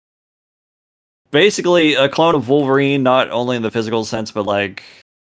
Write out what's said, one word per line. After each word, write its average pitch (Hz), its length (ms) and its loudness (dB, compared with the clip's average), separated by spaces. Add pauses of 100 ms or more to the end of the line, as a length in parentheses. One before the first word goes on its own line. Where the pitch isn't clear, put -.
(1300)
basically 175 640 2
a 135 160 2
clone 165 260 0
of 120 140 -2
Wolverine, 139 540 0
not 127 260 2
only 123 260 -4
in 120 60 -4
the 110 80 -2
physical 113 340 -4
sense, 110 280 -8
but, 101 160 -6
like, 101 360 -4 (420)